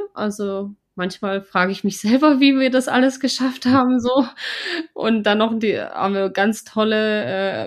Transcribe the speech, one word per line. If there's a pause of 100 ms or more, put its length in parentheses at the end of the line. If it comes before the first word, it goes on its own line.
(140)
Also (220)
manchmal
frage
ich
mich
<laughs>
selber,
wie
wir
das
alles
geschafft
haben,
so. (680)
Und
dann
noch
die,
haben
wir
ganz
tolle, (420)